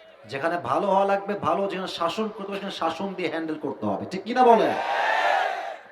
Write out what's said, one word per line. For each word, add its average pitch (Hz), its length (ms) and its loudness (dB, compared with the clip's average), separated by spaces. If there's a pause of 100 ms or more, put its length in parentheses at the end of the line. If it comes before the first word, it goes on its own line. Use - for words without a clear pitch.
(260)
যেখানে 143 320 -2
ভালো 156 300 0
হওয়া 196 180 4
লাগবে 196 280 0
ভালো, 190 340 0
যেখানে 180 200 -4
শাসন 175 400 -2
করতে 202 160 -10
হবে 196 100 -8
সেখানে 196 180 -6
শাসন 185 420 -4
দিয়ে 175 160 -2
হ্যান্ডেল 156 300 -4
করতে 135 260 -6
হবে, 104 200 -2
ঠিক - 180 -8
কিনা 254 200 2
বলে? 220 280 8 (1200)